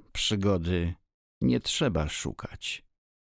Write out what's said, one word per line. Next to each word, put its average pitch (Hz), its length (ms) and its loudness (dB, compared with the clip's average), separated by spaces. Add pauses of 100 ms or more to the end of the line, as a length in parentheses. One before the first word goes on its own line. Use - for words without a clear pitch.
(120)
przygody 90 800 2 (460)
nie 127 200 4
trzeba 90 480 0
szukać. - 760 -8 (340)